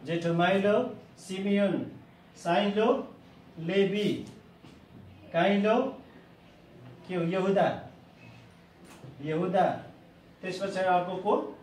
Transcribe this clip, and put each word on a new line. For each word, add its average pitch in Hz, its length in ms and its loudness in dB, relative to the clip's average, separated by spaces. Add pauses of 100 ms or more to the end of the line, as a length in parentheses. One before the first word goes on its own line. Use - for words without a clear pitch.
जेठो 165 300 -2
माइलो, 196 600 2 (220)
सिमियोन, 190 680 0 (500)
साइलो, 208 800 0 (440)
लेवी, 185 680 0 (1040)
काइलो, 202 680 2 (1080)
के 185 60 -6
हो? 175 80 0
यहुदा, 190 600 2 (1400)
यहुदा। 175 420 0 (800)
त्यस 185 200 -8
पछाडि 190 260 -2
अर्को 180 280 2
को? 208 460 -2